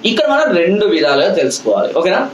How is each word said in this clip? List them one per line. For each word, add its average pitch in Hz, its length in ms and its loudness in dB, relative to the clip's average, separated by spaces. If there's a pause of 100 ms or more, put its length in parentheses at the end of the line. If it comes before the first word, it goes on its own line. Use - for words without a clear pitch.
ఇక్కడ 233 200 0
మనం 294 300 0
రెండు 190 300 2
విధాలుగా 156 480 2
తెలుసుకోవాలి. 117 640 -2
ఓకేనా? 180 360 0